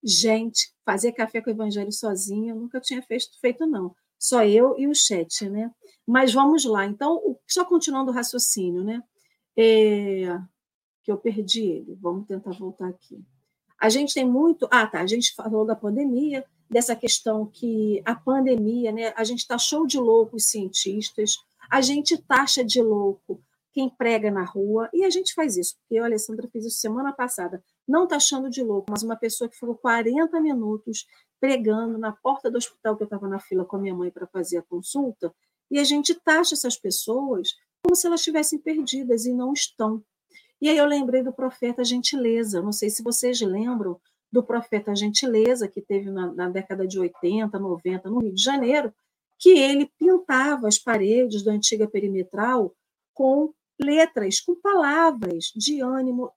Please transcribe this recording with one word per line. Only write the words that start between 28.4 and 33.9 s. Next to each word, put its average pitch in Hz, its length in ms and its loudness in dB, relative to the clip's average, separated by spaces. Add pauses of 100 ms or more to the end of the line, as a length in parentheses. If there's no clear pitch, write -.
de 247 140 -4
louco, 202 260 -2
mas 214 140 -4
uma 226 140 -6
pessoa 226 320 -4
que - 80 -20
ficou 233 180 -6
quarenta 254 640 0
minutos 226 680 -2 (360)
pregando 226 560 0
na 220 160 -6
porta 269 360 -2
do 240 80 -4
hospital, 220 380 -4
que 214 80 -4
eu 208 40 -6
tava 202 200 -8
na 196 100 -6
fila 185 280 -4
com 190 100 -10
a 196 40 -4
minha 196 140 -4